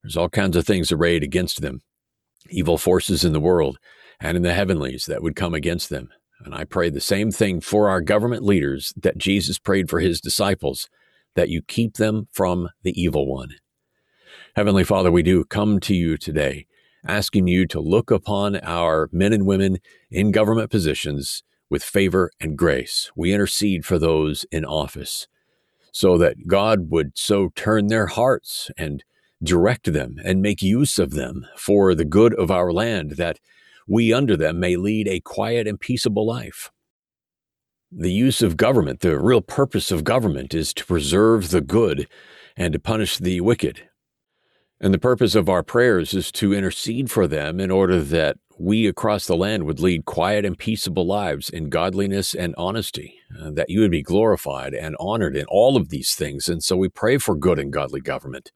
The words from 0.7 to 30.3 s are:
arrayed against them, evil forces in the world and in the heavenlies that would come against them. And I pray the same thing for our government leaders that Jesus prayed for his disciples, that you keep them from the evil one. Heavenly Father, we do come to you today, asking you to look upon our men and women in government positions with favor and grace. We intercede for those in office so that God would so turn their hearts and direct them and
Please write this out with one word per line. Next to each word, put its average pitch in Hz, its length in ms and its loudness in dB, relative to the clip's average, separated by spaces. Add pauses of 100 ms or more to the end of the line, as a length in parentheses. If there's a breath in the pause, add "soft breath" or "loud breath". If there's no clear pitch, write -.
arrayed 85 320 2
against 90 380 -4
them, 65 180 -8 (680)
evil 165 300 0
forces 135 460 2
in 85 80 2
the 76 80 0
world 78 380 2 (420 soft breath)
and 80 160 -4
in 87 80 0
the 87 100 0
heavenlies 80 520 -2
that 76 160 -6
would 80 120 -4
come 85 200 -4
against 82 360 -4
them. 64 200 -10 (340)
And 71 100 -16
I 76 80 -10
pray 85 280 0
the 69 100 -6
same 101 320 0
thing 95 280 0
for - 280 2
our 95 120 2
government 107 440 0
leaders 71 520 0
that - 220 0
Jesus 98 400 0
prayed 95 320 0
for 85 80 0
his 85 220 0
disciples, 87 680 -2 (480)
that 87 140 2
you 82 120 -4
keep 117 360 -4
them 110 340 0
from 90 360 -2 (140)
the 92 180 -4
evil 73 280 0
one. 67 220 -8 (1040 loud breath)
Heavenly 101 260 4
Father, 92 300 4
we 87 100 6
do 87 220 4
come 104 360 0
to 101 140 0
you 82 220 0
today, 73 500 -4 (400)
asking 101 400 0
you 90 220 4
to - 100 -6
look 98 320 0
upon 101 460 0
our 82 560 0
men 98 200 2
and 101 140 2
women 95 320 2 (320 soft breath)
in 101 220 0
government 110 360 2
positions 73 760 -4 (260)
with 71 140 -2
favor 95 560 0
and 78 180 -6
grace. 69 560 -2
We 85 180 -2
intercede 101 520 0
for 90 160 0
those 78 500 0
in 80 140 -4
office 71 640 -6 (640)
so 92 260 4
that 85 300 2
God 98 420 2
would 78 260 -2
so 101 380 0
turn 107 320 0
their 107 220 0
hearts - 680 -2
and 71 280 -8 (360)
direct 87 520 2
them 65 320 -4
and 95 180 0